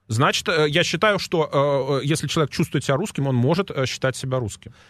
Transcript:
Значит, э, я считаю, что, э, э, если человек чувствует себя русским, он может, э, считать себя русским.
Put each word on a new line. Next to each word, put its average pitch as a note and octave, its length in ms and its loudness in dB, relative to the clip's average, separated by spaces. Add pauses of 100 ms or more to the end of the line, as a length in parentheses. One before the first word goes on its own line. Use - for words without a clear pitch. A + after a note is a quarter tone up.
Значит, D3 420 0
э, D3+ 180 2
я D#3 160 2
считаю, F#3+ 360 2
что, C#3+ 800 0
э, - 20 -
э, - 20 -4
если D3 220 -2
человек D3+ 240 0
чувствует D#3 320 -2
себя C3+ 140 2
русским, D3 300 -4
он C3 80 0
может, D#3+ 360 2
э, C3+ 140 -2
считать - 320 -2
себя C3 220 -4
русским. A#2 340 -8 (160)